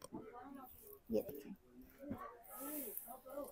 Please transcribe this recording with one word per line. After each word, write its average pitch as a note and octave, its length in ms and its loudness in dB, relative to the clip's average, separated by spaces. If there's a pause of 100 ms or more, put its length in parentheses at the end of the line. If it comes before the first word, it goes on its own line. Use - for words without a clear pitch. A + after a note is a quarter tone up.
(1120)
ये G#3+ 100 12
देखें। - 340 0 (2000)